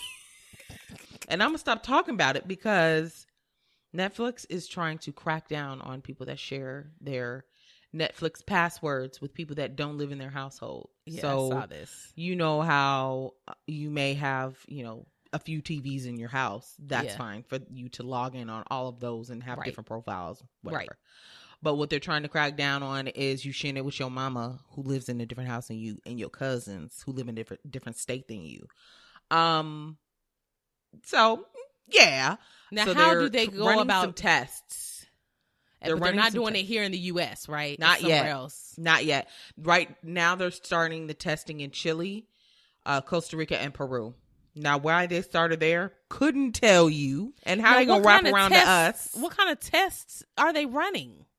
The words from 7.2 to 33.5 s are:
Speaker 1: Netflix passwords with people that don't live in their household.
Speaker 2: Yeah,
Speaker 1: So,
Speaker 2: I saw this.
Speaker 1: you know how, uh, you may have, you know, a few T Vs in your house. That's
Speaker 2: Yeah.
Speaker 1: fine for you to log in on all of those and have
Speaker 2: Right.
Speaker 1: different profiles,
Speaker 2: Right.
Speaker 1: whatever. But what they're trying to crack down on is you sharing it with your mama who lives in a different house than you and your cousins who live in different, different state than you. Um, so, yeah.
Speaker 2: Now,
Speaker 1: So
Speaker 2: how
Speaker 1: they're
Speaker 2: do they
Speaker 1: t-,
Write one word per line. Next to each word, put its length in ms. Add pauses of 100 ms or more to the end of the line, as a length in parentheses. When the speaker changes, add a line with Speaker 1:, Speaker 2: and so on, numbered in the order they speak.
Speaker 1:
Netflix 500
passwords 760
with 120
people 220
that 220
don't 200
live 140
in 80
their 120
household. 580 (180)
Speaker 2:
Yeah, 140
Speaker 1:
So, 260
Speaker 2:
I 140
saw 60
this. 500
Speaker 1:
you 180
know 280
how, 720 (120)
uh, 60 (160)
you 220
may 240
have, 520
you 160
know, 240 (260)
a 60
few 220
T 180
Vs 280
in 100
your 140
house. 500
That's 320
Speaker 2:
Yeah. 60
Speaker 1:
fine 260
for 160 (100)
you 200
to 120
log 320
in 160
on 180
all 200
of 100
those 320
and 140
have 140
Speaker 2:
Right. 80
Speaker 1:
different 200
profiles, 560 (220)
Speaker 2:
Right. 80
Speaker 1:
whatever. 260 (640)
But 140
what 140
they're 100
trying 240
to 40
crack 280
down 260
on 240
is 380
you 80
sharing 240
it 80
with 160
your 100
mama 480 (120)
who 120
lives 260
in 120
a 60
different 240
house 180
than 100
you 260
and 140
your 120
cousins 760
who 60
live 160
in 80
different, 340
different 280
state 280
than 160
you. 240 (640)
Um, 680 (1080)
so, 420 (400)
yeah. 480 (380)
Speaker 2:
Now, 140
Speaker 1:
So 80
Speaker 2:
how 160
Speaker 1:
they're 100
Speaker 2:
do 80
they 180
Speaker 1:
t-, 60